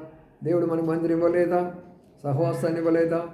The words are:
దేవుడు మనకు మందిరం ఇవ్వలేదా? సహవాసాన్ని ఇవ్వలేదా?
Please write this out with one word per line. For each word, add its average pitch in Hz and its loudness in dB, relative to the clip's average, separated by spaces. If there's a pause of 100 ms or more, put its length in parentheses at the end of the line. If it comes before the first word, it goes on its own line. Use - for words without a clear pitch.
(440)
దేవుడు 170 2
మనకు 165 -2
మందిరం 165 0
ఇవ్వలేదా? 175 2 (500)
సహవాసాన్ని 160 0
ఇవ్వలేదా? 165 2 (120)